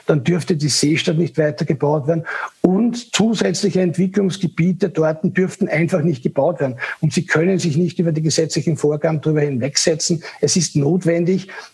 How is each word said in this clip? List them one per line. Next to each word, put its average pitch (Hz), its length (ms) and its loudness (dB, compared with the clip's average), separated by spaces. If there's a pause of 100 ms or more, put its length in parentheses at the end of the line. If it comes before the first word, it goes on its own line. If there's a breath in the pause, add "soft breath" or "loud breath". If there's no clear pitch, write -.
dann 151 180 2
dürfte 175 320 0
die 143 140 0
Seestadt 156 480 0
nicht 175 180 -2
weiter 151 300 0
gebaut 147 400 0
werden. 160 180 0 (380 loud breath)
Und 202 520 2
zusätzliche 196 680 2
Entwicklungsgebiete 185 1080 0
dort 160 340 0
dürften 185 460 0
einfach 170 320 0
nicht 151 220 0
gebaut 156 380 0
werden. 131 180 -4 (240 loud breath)
Und 160 100 0
sie - 140 -2
können 180 320 2
sich 165 180 0
nicht 175 220 0
über 170 120 2
die 156 120 -2
gesetzlichen 156 560 0
Vorgaben 151 420 0
drüber 151 220 0
hinwegsetzen. 147 840 -2 (160 loud breath)
Es - 160 0
ist 165 180 -2
notwendig, 170 760 2 (240 loud breath)